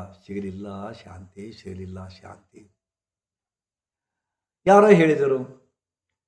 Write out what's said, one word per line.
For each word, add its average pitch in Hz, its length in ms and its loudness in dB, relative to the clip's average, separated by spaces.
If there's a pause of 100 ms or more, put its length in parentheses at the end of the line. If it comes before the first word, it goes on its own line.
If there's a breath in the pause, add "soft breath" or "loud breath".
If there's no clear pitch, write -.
(260)
ಸಿಗಲಿಲ್ಲ 98 680 -12
ಶಾಂತಿ, 98 600 -20
ಸಿಗಲಿಲ್ಲ 92 560 -16
ಶಾಂತಿ. 95 680 -20 (1900)
ಯಾರೋ 208 220 6
ಹೇಳಿದರು, 147 500 4 (880)